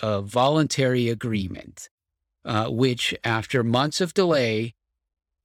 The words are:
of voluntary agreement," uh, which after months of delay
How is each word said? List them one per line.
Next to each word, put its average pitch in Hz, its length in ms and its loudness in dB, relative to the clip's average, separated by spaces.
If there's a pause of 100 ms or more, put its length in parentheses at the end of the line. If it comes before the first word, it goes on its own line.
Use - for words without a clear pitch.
of 101 240 -2
voluntary 127 840 2
agreement," 110 800 -6 (560)
uh, 113 220 -2
which 123 480 0 (100)
after 117 380 0
months 123 380 0
of 180 120 -2
delay 120 640 0 (720)